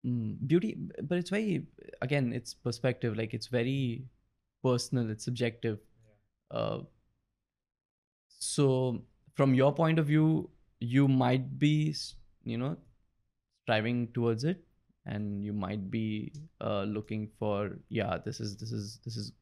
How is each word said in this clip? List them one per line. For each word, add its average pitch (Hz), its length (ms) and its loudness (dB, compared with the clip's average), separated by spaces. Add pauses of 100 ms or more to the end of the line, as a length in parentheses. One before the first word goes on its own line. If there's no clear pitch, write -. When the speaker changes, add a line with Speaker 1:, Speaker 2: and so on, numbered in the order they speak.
Speaker 1:
mm, 117 300 -2 (120)
beauty, 180 260 4
b-, - 300 -10
but 175 160 -2
it's 175 100 -6
very, 196 380 -2 (340)
again, 131 320 0
it's 113 220 -8
perspective, 120 600 -2
like, 113 200 -4
it's 110 120 -8
very 127 580 -2 (580)
personal, 123 480 2
it's 107 120 -8
subjective. 117 560 -2 (720)
Speaker 2:
Yeah. - 60 -6
Speaker 1:
Uh, 55 260 -2 (1400)
so 131 760 2 (320)
from 135 180 4
your 131 200 6
point 160 260 4
of 147 80 2
view, 156 420 4 (300)
you 131 280 4
might 131 520 4
be, 151 320 4
s-, - 240 -10 (280)
you 117 140 -4
know, 135 180 -4 (880)
striving 117 500 0
towards 117 300 0
it, 180 200 -2 (420)
and 104 400 -4
you 104 80 -4
might 98 380 -4
be, 110 420 -4 (260)
uh, 104 240 -2
looking 107 460 -4 (100)
for, 104 400 -2 (100)
"Yeah, 95 360 -2
this - 140 -6
is, 104 180 -8
this 113 140 -10
is, 107 340 -8
this 113 100 -8
is 104 160 -8 (100)